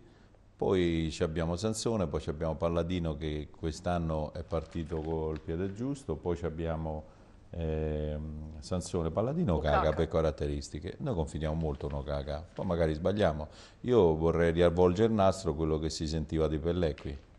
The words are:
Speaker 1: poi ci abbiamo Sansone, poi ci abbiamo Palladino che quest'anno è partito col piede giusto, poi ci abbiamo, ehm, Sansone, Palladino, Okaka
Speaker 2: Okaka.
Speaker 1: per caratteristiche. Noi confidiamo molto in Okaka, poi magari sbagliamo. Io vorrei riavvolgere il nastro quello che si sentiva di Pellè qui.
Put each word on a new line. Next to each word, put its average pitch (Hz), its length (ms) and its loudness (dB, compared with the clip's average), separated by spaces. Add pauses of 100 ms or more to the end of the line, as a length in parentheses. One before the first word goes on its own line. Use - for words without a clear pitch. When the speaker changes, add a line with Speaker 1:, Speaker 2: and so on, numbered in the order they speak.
(560)
Speaker 1:
poi 82 540 2
ci 78 120 -4
abbiamo 82 340 0
Sansone, 110 500 0
poi 76 140 -2
ci - 80 -6
abbiamo 80 280 -2
Palladino 85 600 0
che 76 340 -6
quest'anno 80 840 -2
è 80 80 -8
partito 82 580 -4
col 78 400 -2
piede 90 320 -4
giusto, 117 440 -6
poi 87 200 -2
ci 85 100 -6
abbiamo, 80 580 -4 (460)
ehm, 78 1080 -4
Sansone, 85 500 -2
Palladino, 120 460 0
Okaka 78 240 4
Speaker 2:
Okaka. 78 160 2
Speaker 1:
per 80 120 2
caratteristiche. 76 920 -2
Noi 139 160 -4
confidiamo 76 400 -2
molto 78 340 -2
in 71 60 -6
Okaka, 71 480 -4 (120)
poi - 100 -6
magari 82 300 2
sbagliamo. 82 540 2 (340)
Io 104 340 6
vorrei 82 360 4
riavvolgere 90 560 6
il 113 60 2
nastro 95 400 2
quello 78 240 0
che 78 120 0
si 82 160 -4
sentiva 78 420 0
di 78 100 0
Pellè 82 360 0
qui. - 240 -10 (200)